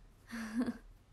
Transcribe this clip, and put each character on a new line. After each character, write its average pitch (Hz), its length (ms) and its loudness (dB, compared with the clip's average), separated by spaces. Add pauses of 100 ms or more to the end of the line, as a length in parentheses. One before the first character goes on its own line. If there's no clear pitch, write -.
(280)
<laughs> 233 80 -6 (760)